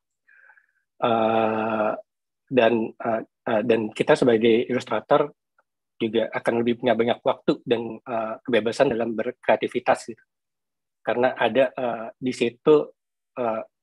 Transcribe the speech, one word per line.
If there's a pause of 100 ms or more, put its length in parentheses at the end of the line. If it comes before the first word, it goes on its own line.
(1000)
Eh, (580)
dan, (200)
eh,
eh,
dan
kita
sebagai
ilustrator (640)
juga
akan
lebih
punya
banyak
waktu
dan,
eh, (120)
kebebasan
dalam
berkreativitas
gitu. (800)
Karena
ada,
eh, (160)
di
situ, (480)
eh, (200)